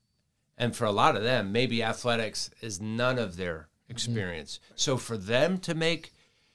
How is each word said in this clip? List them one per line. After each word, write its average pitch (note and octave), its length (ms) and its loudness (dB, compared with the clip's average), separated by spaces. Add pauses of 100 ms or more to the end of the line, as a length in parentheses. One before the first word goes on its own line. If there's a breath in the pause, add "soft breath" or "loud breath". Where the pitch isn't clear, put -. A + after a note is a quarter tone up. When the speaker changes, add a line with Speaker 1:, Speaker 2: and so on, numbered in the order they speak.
(580)
Speaker 1:
And A#2+ 160 0
for A#2+ 120 0
a G#2 60 2
lot B2 240 6
of G2+ 60 -2
them, A2+ 300 0
maybe A#2 320 2
athletics A2+ 680 -2 (100)
is G2+ 200 -8
none A#2+ 400 0
of F#2 160 -4
their F2 320 -4 (140)
Speaker 2:
Mm-hmm. - 140 -14
Speaker 1:
experience. F#2+ 640 -4 (160 loud breath)
So C3+ 200 2
for A#2+ 220 -4
them B2+ 400 2
to E3+ 160 -4
make D#3+ 380 0 (420 soft breath)